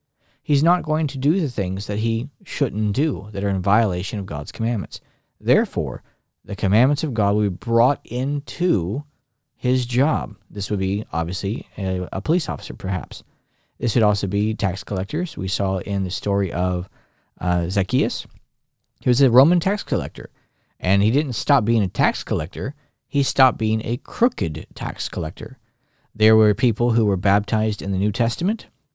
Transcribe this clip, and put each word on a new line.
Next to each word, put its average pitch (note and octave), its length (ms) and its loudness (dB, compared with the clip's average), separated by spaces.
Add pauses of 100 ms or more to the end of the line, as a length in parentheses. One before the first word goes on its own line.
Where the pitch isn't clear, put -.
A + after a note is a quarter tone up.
(420)
He's C#3+ 200 2
not E3+ 200 4
going D#3+ 260 -2
to C3+ 100 -8
do D3+ 220 2
the D3 100 0
things F#2+ 360 -4
that G#2 120 -4
he A2+ 320 -2 (120)
shouldn't G#2+ 520 -2
do B2 380 -2
that G2 120 -4
are G2+ 60 0
in F#2+ 120 0
violation G2 560 0
of F#2+ 80 -6
God's D2+ 240 -8
commandments. A2+ 500 -4 (400)
Therefore, F2+ 640 0 (420)
the G2 120 -6
commandments A#2+ 480 2
of C3+ 100 -4
God G#2 200 2
will G#2+ 80 2
be G#2 60 2
brought A#2 560 0
into C3+ 1000 -2 (500)
his B2+ 320 0
job. A#2+ 500 0 (120)
This - 220 -8
would G#2 80 0
be, F#2+ 340 0
obviously, F2+ 540 -4 (100)
a, F#2+ 360 -2
a F#2+ 100 -4
police E3+ 260 0
officer, - 260 -8
perhaps. - 480 -6 (560)
This A#2 160 -2
would A#2 80 4
also G#2 240 2
be G#2 280 0
tax F#2 280 -4
collectors. G#2+ 540 -4
We F#2+ 120 -6
saw F#2+ 300 -2
in G2 260 -2
the F2+ 60 -4
story G2+ 400 -2
of, F2+ 380 -2 (520)
uh, F2 280 0
Zacchaeus. G2+ 580 -2 (760)
He C3 100 0
was B2 100 4
a C3+ 100 6
Roman D3+ 300 6
tax G3+ 220 -2
collector, - 480 -4 (500)
and G2 220 4
he A2 80 4
didn't C#3 240 0
stop C3 300 2
being A2+ 180 4
a F#2+ 60 0
tax - 360 -2
collector. F#2 500 -4 (320)
He C#3 160 0
stopped C3 360 2
being A2 260 0
a A#2+ 140 -2
crooked E2 760 -2
tax - 340 -6
collector. - 500 -6 (560)
There A2 220 6
were G#2+ 180 6
people A#2+ 380 2
who A2+ 120 4
were G2+ 120 2
baptized G#2 680 0
in G2 100 -2
the F#2 60 0
New G#2 140 2
Testament E3 540 -2 (280)